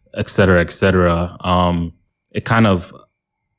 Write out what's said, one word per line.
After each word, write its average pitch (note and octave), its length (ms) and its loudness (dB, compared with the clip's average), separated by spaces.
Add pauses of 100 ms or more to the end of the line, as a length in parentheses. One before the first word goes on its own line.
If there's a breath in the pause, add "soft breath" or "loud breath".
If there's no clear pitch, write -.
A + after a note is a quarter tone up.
(140)
et G#2 140 -6
cetera, F#2 320 2
et E2+ 100 -2
cetera. F2+ 720 0
Um, F2 520 -2 (380)
it G#2+ 140 -10
kind A2+ 220 2
of F2+ 260 0 (680)